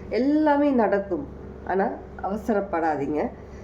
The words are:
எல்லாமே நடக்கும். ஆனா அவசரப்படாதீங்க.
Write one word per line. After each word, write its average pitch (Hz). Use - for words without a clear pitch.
எல்லாமே 294
நடக்கும். 196
ஆனா 190
அவசரப்படாதீங்க. 170